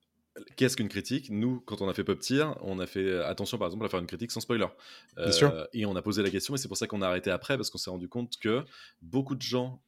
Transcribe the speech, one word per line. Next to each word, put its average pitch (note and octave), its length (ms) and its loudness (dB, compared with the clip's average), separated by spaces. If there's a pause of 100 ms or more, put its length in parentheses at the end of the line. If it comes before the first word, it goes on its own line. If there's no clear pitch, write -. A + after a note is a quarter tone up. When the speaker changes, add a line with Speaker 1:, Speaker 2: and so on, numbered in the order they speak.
(560)
Speaker 1:
qu'est-ce B2+ 200 4
qu'une G#2+ 120 0
critique ? B2 420 -4
Nous, A#2+ 300 0
quand - 200 -8
on G2 80 0
a F2+ 60 0
fait G2 100 0
Pop G2 140 2
Tier, C#3 260 2 (160)
on F#2+ 180 -4
a F2+ 80 -2
fait, F#2+ 200 0
euh, F2+ 200 2
attention, F#2+ 320 -4
par F#2+ 100 0
exemple, G#2 180 -4
à - 20 0
faire F#2 120 0
une F2 60 -4
critique G2+ 240 -6
sans A2+ 100 -4
spoiler. F#2+ 260 2 (500)
Speaker 2:
Bien E2+ 160 2
sûr. C#3+ 180 8
Speaker 1:
Euh, D#2+ 220 -4
et G#2+ 140 0
on F#2+ 100 0
a F2 60 -2
posé G#2 200 2
la G2 80 4
question, G2 240 -2
et C3+ 40 0
c'est C3+ 100 -4
pour G2 80 -4
ça A2+ 100 -2
qu'on G#2+ 140 -4
a F#2 80 2
arrêté F2+ 220 2
après, F2+ 260 0
parce A#2 140 -2
qu'on F2+ 80 -12
s'est - 120 -6
rendu F2+ 180 -6
compte A#2+ 300 -6
que A#2 240 2 (380)
beaucoup C3+ 340 0
de C3+ 80 -8
gens, B2 460 -2